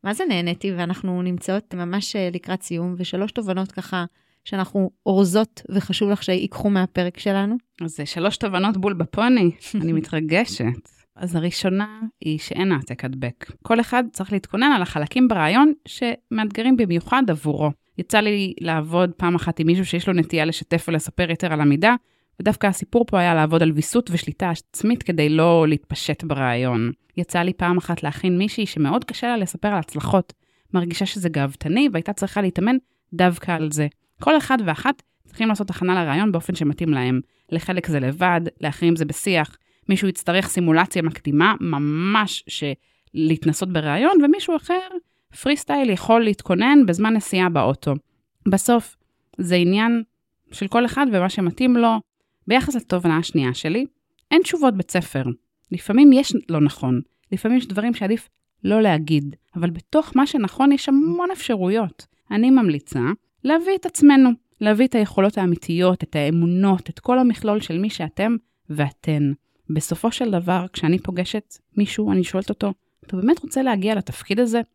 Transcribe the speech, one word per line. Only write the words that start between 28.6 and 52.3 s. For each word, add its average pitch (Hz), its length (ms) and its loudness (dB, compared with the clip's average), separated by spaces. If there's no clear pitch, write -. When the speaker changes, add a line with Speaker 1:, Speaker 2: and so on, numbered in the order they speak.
Speaker 2:
שמאוד 156 380 -2
קשה - 220 -8
לה 240 100 -2
לספר 196 320 -4
על 202 100 0
הצלחות. - 540 -2
מרגישה 175 320 -2
שזה 180 220 -4
גאוותני, 156 640 -2
והייתה 170 200 -4
צריכה 196 280 -4
להתאמן 196 360 0
דווקא 175 400 0
על 156 200 -4
זה. 151 140 0
כל 302 160 4
אחד 269 300 2
ואחת - 360 -2
צריכים 220 220 -2
לעשות 208 220 -2
הכנה 180 340 0
לרעיון 175 280 0
באופן 170 220 -2
שמתאים 156 340 -2
להם. 127 320 0
לחלק 170 340 -4
זה 147 140 0
לבד, 165 400 0
לאחרים 165 360 0
זה 160 80 -2
בשיח. 151 520 -2
מישהו 196 200 0
יצטרך 185 400 -2
סימולציה 170 540 0
מקדימה, 160 580 0
ממש 165 840 -2
ש-, - 180 -10
להתנסות 160 580 0
ברעיון, 196 520 2
ומישהו 339 320 2
אחר, 359 240 -2
פרי 285 140 0
סטייל, 277 340 -2
יכול 226 340 2
להתכונן 220 600 4
בזמן 202 280 2
נסיעה 185 340 0
באוטו. 139 460 0
בסוף, 220 480 2
זה 180 160 -2
עניין 214 480 2
של 196 160 -6
כל 240 180 2
אחד 277 260 0
ומה 185 160 2
שמתאים 214 480 0
לו. 226 240 2